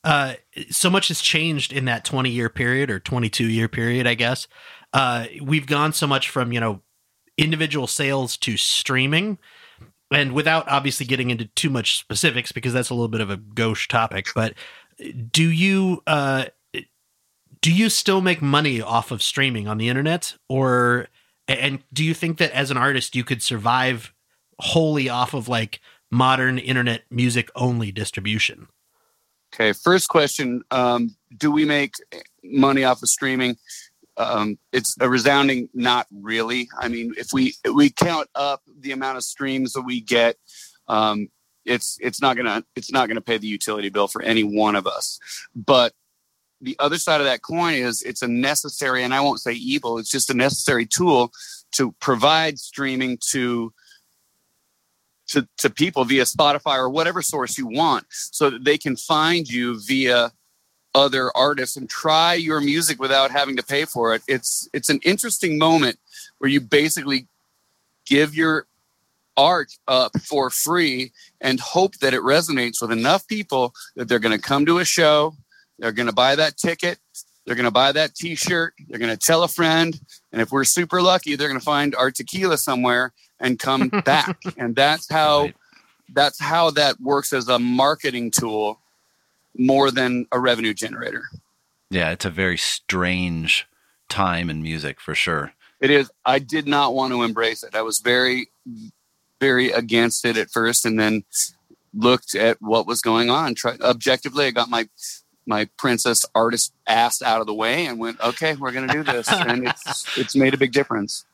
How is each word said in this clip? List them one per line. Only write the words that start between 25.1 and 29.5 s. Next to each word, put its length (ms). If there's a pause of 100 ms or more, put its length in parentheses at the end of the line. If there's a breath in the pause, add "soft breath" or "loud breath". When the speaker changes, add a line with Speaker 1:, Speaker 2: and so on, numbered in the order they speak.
Speaker 1:
of, 160
like, 320 (300 soft breath)
modern 480
internet 520
music 460
only 340
distribution? 800 (840)